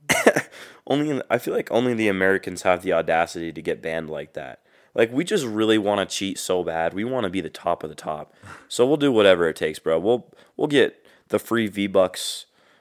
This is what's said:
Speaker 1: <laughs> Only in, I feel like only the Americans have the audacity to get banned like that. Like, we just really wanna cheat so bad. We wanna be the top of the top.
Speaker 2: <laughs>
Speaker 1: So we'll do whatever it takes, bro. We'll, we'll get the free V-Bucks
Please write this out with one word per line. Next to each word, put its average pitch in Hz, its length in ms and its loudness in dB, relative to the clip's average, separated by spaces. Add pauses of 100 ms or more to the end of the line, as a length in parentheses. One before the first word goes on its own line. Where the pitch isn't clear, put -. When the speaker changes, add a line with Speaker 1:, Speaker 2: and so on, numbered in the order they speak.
(100)
Speaker 1:
<laughs> - 760 0
Only 147 240 0
in, 131 200 -2
I 117 80 4
feel - 160 -4
like - 160 -4
only 123 240 2
the 110 140 2
Americans 95 540 0
have 90 200 2
the 92 120 0
audacity 82 580 0
to 80 100 -12
get 80 200 -4
banned 80 260 -6
like 73 260 -10
that. 65 260 -14 (340)
Like, 117 180 2
we 139 100 -2
just 170 220 -2
really 110 320 2
wanna 101 300 0
cheat - 320 -6
so 90 260 -2
bad. 82 300 -4
We 101 100 -6
wanna 123 240 -4
be 90 140 -4
the 78 80 -8
top - 340 -4
of 76 60 -10
the 76 60 -18
top. - 420 -10
Speaker 2:
<laughs> - 60 -20 (260)
Speaker 1:
So 120 160 4
we'll 151 120 2
do 143 140 2
whatever 92 360 6
it 76 80 -4
takes, 78 220 -4
bro. 82 200 0
We'll, 110 280 0 (300)
we'll 147 120 0
get 135 360 2 (240)
the 107 100 0
free 113 300 0
V-Bucks 98 760 -2 (360)